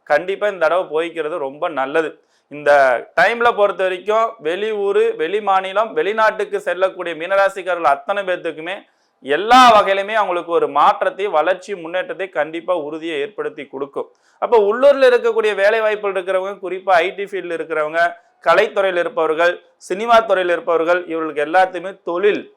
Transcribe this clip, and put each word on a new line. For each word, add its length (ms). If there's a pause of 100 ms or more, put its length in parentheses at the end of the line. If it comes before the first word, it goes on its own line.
கண்டிப்பா 440
இந்த 220
தடவை 160
போய்க்கிறது 540
ரொம்ப 300
நல்லது. 500 (300)
இந்த 560 (160)
டைம்ல 360
பொறுத்த 260
வரைக்கும் 560
வெளியூரு, 800
வெளிமாநிலம், 720
வெளிநாட்டுக்கு 680
செல்லக்கூடிய 540
மீனராசிக்காரர்கள் 680
அத்தனை 400
பேர்த்துக்குமே 520 (480)
எல்லா 600
வகையிலுமே 300
அவங்களுக்கு 400
ஒரு 160
மாற்றத்தை, 580
வளர்ச்சி, 500
முன்னேற்றத்தை 520
கண்டிப்பா 480
உறுதியை 440
ஏற்படுத்தி 460
கொடுக்கும். 400 (320)
அப்ப 200
உள்ளூர்ல 540
இருக்கக்கூடிய 420
வேலை 260
வாய்ப்புகள் 420
இருக்கிறவங்க, 400
குறிப்பா 280
ஐ 240
டி 100
ஃபீல்டில் 360
இருக்கிறவங்க, 380 (480)
கலைத்துறையில் 520
இருப்பவர்கள், 640 (160)
சினிமா 440
துறையில் 320
இருப்பவர்கள், 540
இவர்களுக்கு 380
எல்லாத்தையுமே 600
தொழில் 520